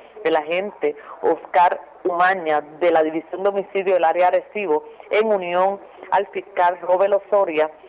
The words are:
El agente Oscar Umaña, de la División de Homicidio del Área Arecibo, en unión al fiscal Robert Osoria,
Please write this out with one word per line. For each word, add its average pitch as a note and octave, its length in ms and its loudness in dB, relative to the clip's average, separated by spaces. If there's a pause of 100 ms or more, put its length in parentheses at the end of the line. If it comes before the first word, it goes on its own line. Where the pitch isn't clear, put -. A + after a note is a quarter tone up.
(240)
El D#3+ 120 2
agente D#3+ 600 -4 (260)
Oscar F3 580 2 (240)
Umaña, E3+ 580 0 (180)
de F3 100 4
la D#3+ 120 4
División D#3+ 400 -4
de G3+ 80 2
Homicidio G3 440 -2
del E3+ 100 2
Área F3 240 2
Arecibo, F3+ 560 -2 (260)
en G#3+ 180 2
unión F#3+ 520 0 (300)
al G3 180 0
fiscal F3+ 520 -2
Robert F#3 320 2 (140)
Osoria, D#3+ 440 0 (180)